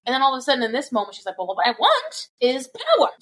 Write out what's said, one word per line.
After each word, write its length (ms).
And 100
then 80
all 120
of 40
a 40
sudden 200
in 100
this 200
moment, 220
she's 120
like, 120
Well, 80
what 200
I 120
want 500
is 280
power. 120